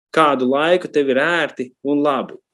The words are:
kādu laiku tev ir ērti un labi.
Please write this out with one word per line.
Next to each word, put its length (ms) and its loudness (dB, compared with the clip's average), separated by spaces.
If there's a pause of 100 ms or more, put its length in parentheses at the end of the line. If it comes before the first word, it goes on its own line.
(140)
kādu 360 2
laiku 400 0
tev 220 0
ir 100 2
ērti 480 -4 (120)
un 200 0
labi. 380 -2 (140)